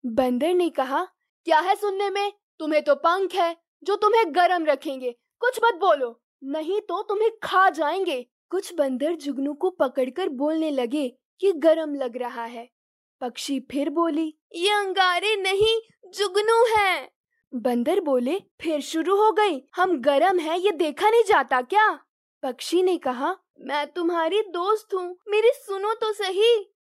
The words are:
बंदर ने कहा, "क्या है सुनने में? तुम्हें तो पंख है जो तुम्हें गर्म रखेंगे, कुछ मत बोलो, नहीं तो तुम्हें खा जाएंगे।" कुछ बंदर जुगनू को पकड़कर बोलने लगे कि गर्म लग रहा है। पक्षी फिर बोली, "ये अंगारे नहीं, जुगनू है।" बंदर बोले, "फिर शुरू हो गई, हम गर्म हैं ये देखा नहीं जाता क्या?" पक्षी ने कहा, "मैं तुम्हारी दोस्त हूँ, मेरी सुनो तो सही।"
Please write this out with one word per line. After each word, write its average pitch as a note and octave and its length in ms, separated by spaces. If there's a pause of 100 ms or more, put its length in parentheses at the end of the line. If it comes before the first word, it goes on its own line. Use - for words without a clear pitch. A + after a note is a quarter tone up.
बंदर B3+ 480
ने F4 160
कहा, C#4+ 380 (380)
"क्या D#4+ 140
है F#4 160
सुनने G4+ 340
में? G4+ 240 (260)
तुम्हें D4+ 240
तो D4 120
पंख F4 380
है E4+ 240 (260)
जो G4 120
तुम्हें G#4+ 400
गर्म F4 300
रखेंगे, C4 500 (240)
कुछ B3 260
मत A#4 80
बोलो, D4 480 (220)
नहीं D#4 380
तो F#4+ 200
तुम्हें G#4+ 300 (120)
खा F#4+ 260
जाएंगे।" D#4 600 (200)
कुछ F#4 240
बंदर C#4+ 420
जुगनू C#4 380
को F4 160
पकड़कर C#4 600
बोलने D#4 420
लगे B3+ 460 (220)
कि G4 120
गर्म D#4 440
लग B3+ 220
रहा A#3+ 280
है। A#3+ 240 (520)
पक्षी C4 380
फिर C#4 300
बोली, D#4+ 440 (220)
"ये F4 140
अंगारे F#4+ 680
नहीं, G4+ 460 (300)
जुगनू G#4+ 680
है।" F#4 340 (440)
बंदर B3 440
बोले, C#4+ 420 (200)
"फिर D#4 200
शुरू D#4+ 340
हो G#4+ 160
गई, F4 440
हम F4+ 240
गर्म D4 400
हैं D#4+ 180
ये F#4 140
देखा E4 380
नहीं A4+ 140
जाता C#4+ 380
क्या?" G4 380 (440)
पक्षी C#4+ 400
ने F4+ 140
कहा, C#4+ 400 (220)
"मैं C#4+ 280
तुम्हारी E4+ 540
दोस्त G4 520
हूँ, F4+ 340
मेरी G#4+ 260
सुनो G4+ 400
तो A4 200
सही।" G4+ 680